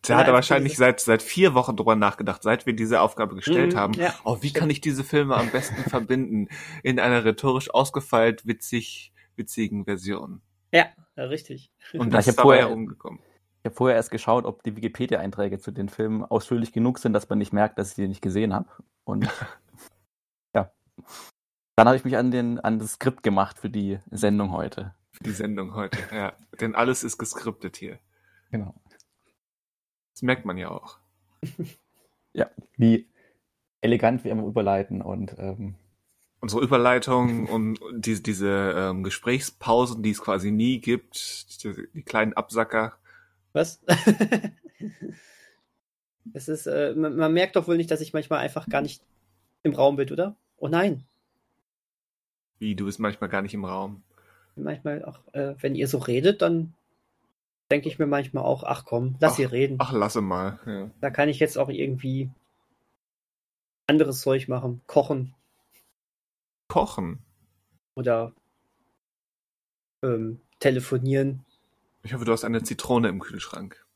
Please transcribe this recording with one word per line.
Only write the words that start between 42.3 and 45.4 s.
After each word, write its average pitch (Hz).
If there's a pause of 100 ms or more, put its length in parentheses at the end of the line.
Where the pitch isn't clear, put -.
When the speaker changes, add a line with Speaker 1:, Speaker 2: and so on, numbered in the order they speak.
Speaker 1:
Absacker. 110 (560)
Speaker 2:
Was? 165
<laughs> 214 (1800)